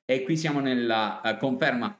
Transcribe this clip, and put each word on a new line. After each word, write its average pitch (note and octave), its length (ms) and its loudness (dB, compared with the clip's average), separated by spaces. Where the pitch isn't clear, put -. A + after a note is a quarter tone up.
e C3 200 0
qui E3 120 0
siamo D3+ 260 0
nella, A#2 600 0
eh, A2 160 0
conferma B2+ 640 0